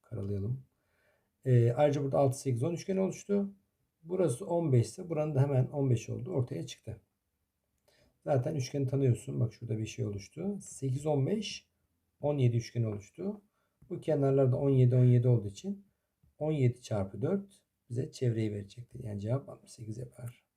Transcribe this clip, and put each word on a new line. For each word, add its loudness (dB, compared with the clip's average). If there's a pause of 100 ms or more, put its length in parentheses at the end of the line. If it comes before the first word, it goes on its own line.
Karalayalım. -6 (800)
Ee, 6
ayrıca 2
burada 0
altı, 4
sekiz, -2
on 0
üçgeni -2
oluştu. 0 (500)
Burası 0
on 0
beş 6
ise -12
buranın -2
da 4
hemen 2
on -2
beş 0
olduğu -8
ortaya -4
çıktı. -14 (1200)
Zaten 0
üçgeni -2
tanıyorsun. 0
Bak 0
şurada -6
bir -4
şey -6
oluştu. -8
Sekiz, -6
on 0
beş, -4 (540)
on -2
yedi 4
üçgeni -2
oluştu. -8 (480)
Bu -8
kenarlarda 2
on 2
yedi, 6
on 6
yedi 6
olduğu 4
için -8 (540)
on -2
yedi 2
çarpı -6
dört -4 (260)
bize -6
çevreyi -2
verecektir. -14
Yani -8
cevap -4
altmış -20
sekiz -12
yapar. -14